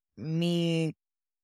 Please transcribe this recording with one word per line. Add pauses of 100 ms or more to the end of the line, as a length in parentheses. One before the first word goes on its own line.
(180)
me (480)